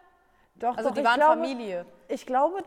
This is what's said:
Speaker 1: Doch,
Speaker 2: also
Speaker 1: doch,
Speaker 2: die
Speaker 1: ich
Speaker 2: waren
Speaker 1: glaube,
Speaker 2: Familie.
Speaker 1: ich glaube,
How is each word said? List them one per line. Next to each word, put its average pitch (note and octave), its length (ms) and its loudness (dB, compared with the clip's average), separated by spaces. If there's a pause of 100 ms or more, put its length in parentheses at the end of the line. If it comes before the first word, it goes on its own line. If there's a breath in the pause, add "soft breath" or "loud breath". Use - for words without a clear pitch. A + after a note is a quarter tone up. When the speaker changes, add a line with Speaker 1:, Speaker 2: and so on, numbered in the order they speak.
(560 soft breath)
Speaker 1:
Doch, A#3 220 -4
Speaker 2:
also A3+ 120 -2
Speaker 1:
doch, G#3 60 -4
Speaker 2:
die C4+ 60 -4
Speaker 1:
ich B3+ 60 0
Speaker 2:
waren B3 120 4
Speaker 1:
glaube, D#4 160 6
Speaker 2:
Familie. A3 500 -6 (220)
Speaker 1:
ich - 180 -8
glaube, D4+ 420 0